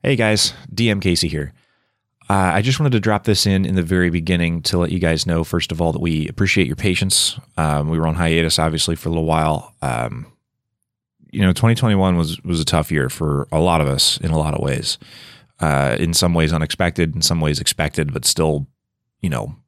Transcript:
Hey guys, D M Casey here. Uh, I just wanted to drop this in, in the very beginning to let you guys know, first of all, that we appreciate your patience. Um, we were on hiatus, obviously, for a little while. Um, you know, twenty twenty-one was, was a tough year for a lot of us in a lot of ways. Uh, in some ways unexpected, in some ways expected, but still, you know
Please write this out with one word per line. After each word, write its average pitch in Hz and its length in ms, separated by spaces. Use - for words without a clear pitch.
Hey 135 140
guys, 107 380
D 117 160
M 101 100
Casey 90 300
here. 73 240
Uh, 95 320
I 104 80
just 131 180
wanted 143 120
to 113 80
drop 104 240
this 107 220
in, 95 200
in 95 80
the 92 80
very 90 260
beginning 85 540
to - 160
let 85 120
you 90 80
guys 82 280
know, 82 180
first - 280
of 82 100
all, 82 100
that - 80
we 78 260
appreciate 92 400
your 65 100
patience. - 640
Um, 76 320
we 80 80
were 82 80
on 80 80
hiatus, 82 440
obviously, 80 380
for 82 140
a - 20
little 80 140
while. 78 560
Um, 60 440
you - 120
know, 92 100
twenty 117 220
twenty-one 95 420
was, 80 260
was 85 180
a 78 40
tough 78 260
year 69 200
for 73 420
a 78 80
lot 82 220
of 69 60
us 69 280
in 87 140
a 80 80
lot 76 160
of - 80
ways. - 340
Uh, 69 380
in 82 160
some 87 180
ways 82 220
unexpected, 82 600
in 85 60
some 82 220
ways 76 180
expected, 73 540
but 65 100
still, 76 420
you 95 80
know - 260